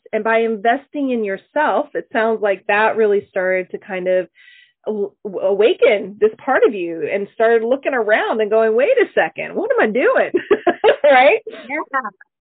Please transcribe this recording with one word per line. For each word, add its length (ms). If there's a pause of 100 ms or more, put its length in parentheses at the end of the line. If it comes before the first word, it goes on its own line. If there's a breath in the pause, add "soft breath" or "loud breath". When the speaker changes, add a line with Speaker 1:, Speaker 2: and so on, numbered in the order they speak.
(120)
Speaker 1:
and 120
by 160
investing 720
in 120
yourself, 720
it 180
sounds 300
like 260
that 300
really 320
started 420
to 80
kind 280
of 200 (600 soft breath)
aw-, 220 (320)
awaken 800
this 160
part 280
of 80
you 380
and 220
started 340
looking 260
around 460
and 100
going, 260
"Wait 240
a 140
second, 420
what 180
am 160
I 20
doing?" 440
<laughs> 680
Right? 440
Speaker 2:
Yeah. 640 (400)